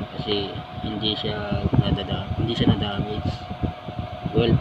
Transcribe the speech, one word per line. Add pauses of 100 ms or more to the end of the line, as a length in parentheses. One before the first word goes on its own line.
(160)
kasi (320)
hindi
siya (240)
nadada-, (120)
hindi
siya
na-damage. (1040)
Well